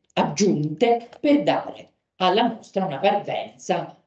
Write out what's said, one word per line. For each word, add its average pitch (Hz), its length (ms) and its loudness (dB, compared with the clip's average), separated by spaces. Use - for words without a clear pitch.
aggiunte 165 960 0
per 294 220 4
dare - 520 -4
alla 190 360 2
mostra - 320 -6
una 139 140 -6
parvenza - 1080 -2